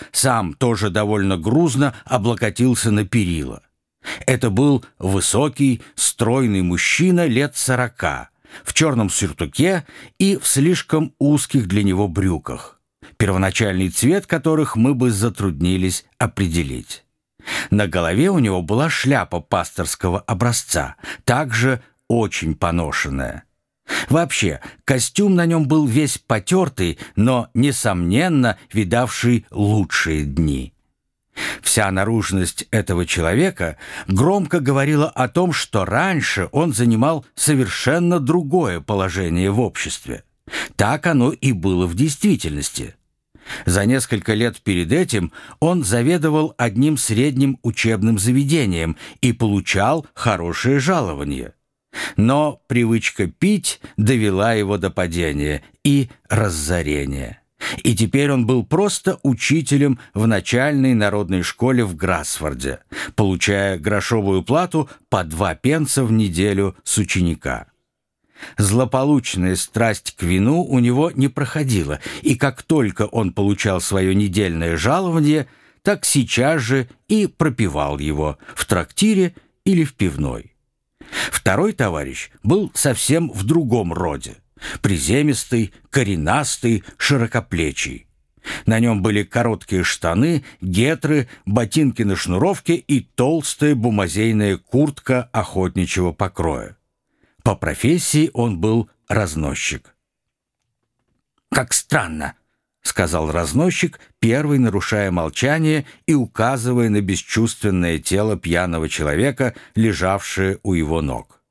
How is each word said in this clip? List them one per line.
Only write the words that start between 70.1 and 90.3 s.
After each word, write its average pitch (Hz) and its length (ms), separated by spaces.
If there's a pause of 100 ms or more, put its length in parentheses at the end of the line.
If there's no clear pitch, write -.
к - 80
вину 104 400
у 127 160
него 127 320
не 139 160
проходила, 123 720 (220)
и - 140
как 131 280
только 113 420
он 101 280
получал 98 480
своё 95 320
недельное 90 640
жалование, 151 680 (340)
так - 240
сейчас 139 560
же 123 260 (220)
и 208 180
пропивал 76 720
его 76 380 (180)
в - 100
трактире 185 720 (300)
или 180 180
в - 120
пивной. 69 580 (800)
Второй 160 420
товарищ 73 560 (140)
был 170 300
совсем 143 580
в 98 120
другом 117 480
роде. 80 460 (440)
Приземистый, 113 920 (160)
коренастый, 107 920 (140)
широкоплечий. 82 1120 (580)
На 113 140
нём 113 220
были 104 220
короткие 107 600
штаны, 113 600 (180)